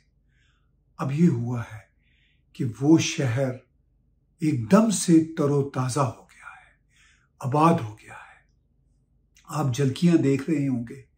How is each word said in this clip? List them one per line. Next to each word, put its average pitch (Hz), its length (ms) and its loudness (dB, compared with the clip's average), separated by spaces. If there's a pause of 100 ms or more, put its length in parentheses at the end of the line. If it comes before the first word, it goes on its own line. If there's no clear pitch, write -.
(1000)
अब 135 120 -6
ये 160 140 4
हुआ 120 360 0
है - 280 -16 (680)
कि 156 80 -6 (180)
वो 156 160 6
शहर 131 640 -2 (800)
एकदम 156 500 2
से 165 280 4 (180)
तरोताज़ा 139 640 -2
हो - 300 -6
गया - 180 -20
है, - 180 -20 (760)
आबाद 135 400 2
हो 110 140 -12
गया - 200 -20
है। - 240 -20 (1080)
आप 143 240 -2
झलकियां 143 440 2
देख 139 320 0
रहे 143 160 0
होंगे 120 380 -6 (140)